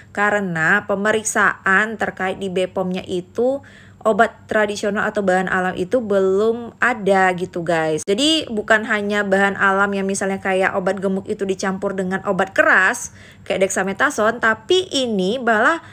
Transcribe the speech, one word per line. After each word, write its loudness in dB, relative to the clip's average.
Karena 0
pemeriksaan 0
terkait -4
di -6
B -2
pom-nya -4
itu -4
obat 2
tradisional 0
atau -4
bahan 2
alam -2
itu 0
belum 0
ada 2
gitu -6
guys. 0
Jadi 0
bukan 0
hanya -2
bahan 2
alam 2
yang -2
misalnya -4
kayak 0
obat -2
gemuk -2
itu -6
dicampur -4
dengan -4
obat -2
keras 2
kayak 0
dexamethasone, 0
tapi 0
ini 0
malah, 2